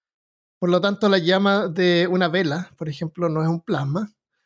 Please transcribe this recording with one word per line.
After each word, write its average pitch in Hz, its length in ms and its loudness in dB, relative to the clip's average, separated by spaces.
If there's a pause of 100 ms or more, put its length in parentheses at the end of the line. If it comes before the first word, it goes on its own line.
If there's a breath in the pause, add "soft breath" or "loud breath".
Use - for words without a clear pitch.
(600)
Por 175 100 0
lo 180 100 2
tanto, 202 300 0
la 196 80 4
llama 196 520 2
de 175 380 2
una 185 200 0
vela, 170 500 -2
por 160 100 -8
ejemplo, 165 420 -6
no 156 120 -2
es 160 80 0
un 170 120 -4
plasma. 160 520 -4 (320)